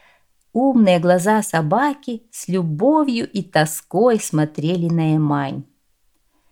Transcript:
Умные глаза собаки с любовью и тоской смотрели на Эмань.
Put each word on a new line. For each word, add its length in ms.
Умные 480
глаза 440
собаки 840
с 200
любовью 800
и 120
тоской 760
смотрели 720
на 260
Эмань. 480